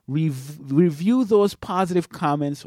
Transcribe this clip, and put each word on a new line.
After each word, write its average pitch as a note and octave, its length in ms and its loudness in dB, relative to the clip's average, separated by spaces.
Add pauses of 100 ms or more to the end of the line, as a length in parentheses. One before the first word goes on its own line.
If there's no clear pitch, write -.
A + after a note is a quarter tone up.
Rev-, C#3+ 640 -4
review F3+ 540 2
those G3+ 280 2
positive F3+ 540 -2
comments C#3+ 580 -4